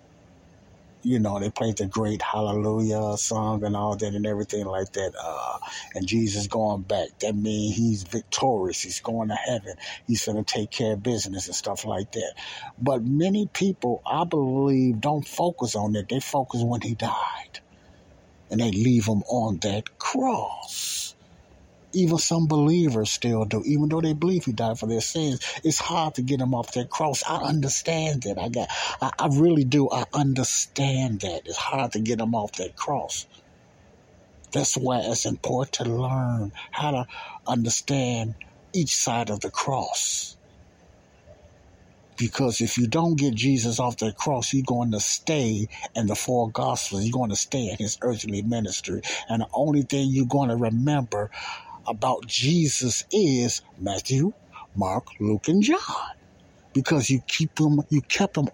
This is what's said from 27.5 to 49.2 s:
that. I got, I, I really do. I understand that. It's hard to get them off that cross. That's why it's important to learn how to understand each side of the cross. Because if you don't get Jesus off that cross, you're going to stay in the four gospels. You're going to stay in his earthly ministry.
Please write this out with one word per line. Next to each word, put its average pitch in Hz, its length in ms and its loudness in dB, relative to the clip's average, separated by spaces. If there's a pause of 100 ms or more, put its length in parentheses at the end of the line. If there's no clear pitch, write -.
that. 101 140 -2
I 98 120 -4
got, 120 180 -2 (340)
I, 131 160 0
I 170 140 2
really 151 320 8
do. 135 260 4
I 123 140 0 (100)
understand 131 1080 2
that. 87 240 -6
It's 85 120 -8
hard 135 360 -2
to - 60 0
get 110 200 0
them 113 160 2
off 104 220 -2
that - 180 -6
cross. - 500 -4 (1300)
That's 143 240 0
why 127 240 0
it's 117 260 -2
important 123 480 -2
to 151 120 -2
learn 120 640 0 (200)
how 151 200 -2
to 123 160 -2 (400)
understand 120 880 0 (380)
each 170 220 0
side 120 360 0
of 104 80 -4
the 98 100 -4
cross. - 880 -2 (1800)
Because 120 440 0
if 117 160 0
you 120 100 4
don't 165 280 2
get 139 180 2
Jesus 117 460 2
off 123 180 0
that 110 200 -2
cross, 131 360 -2
you're 135 100 4
going 120 280 0
to 104 80 0
stay 110 720 0 (260)
in 113 100 0
the 101 100 2
four 120 360 0
gospels. 120 540 -2
You're 120 120 0
going 120 140 0
to 98 40 -2
stay 123 340 -2
in 90 80 -6
his 101 240 -4
earthly 107 400 -2
ministry. 104 600 -2 (280)